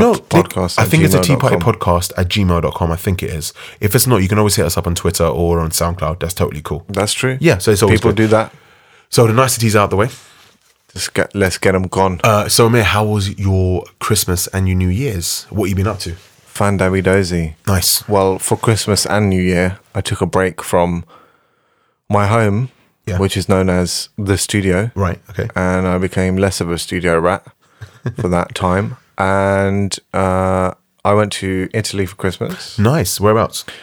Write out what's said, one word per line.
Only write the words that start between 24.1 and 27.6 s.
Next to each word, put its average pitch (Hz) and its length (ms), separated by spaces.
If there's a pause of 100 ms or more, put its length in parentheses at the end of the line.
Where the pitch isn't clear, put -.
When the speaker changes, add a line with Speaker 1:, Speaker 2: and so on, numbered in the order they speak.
Speaker 2:
the 101 180
studio. 98 600
Speaker 1:
Right, 92 240 (100)
okay. - 240
Speaker 2:
And 92 320
I 90 120
became 92 380
less 95 240
of 85 120
a 82 60
studio 85 420
rat 90 260 (340)